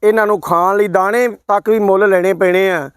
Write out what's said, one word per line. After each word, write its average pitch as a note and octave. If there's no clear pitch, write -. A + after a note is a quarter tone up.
ਇਹਨਾਂ G#3+
ਨੂੰ G#3
ਖਾਣ F3+
ਲਈ G#3
ਦਾਣੇ G3+
ਤੱਕ G#3
ਵੀ A3
ਮੁੱਲ G3+
ਲੈਣੇ F#3
ਪੈਣੇ F#3
ਆ। D#3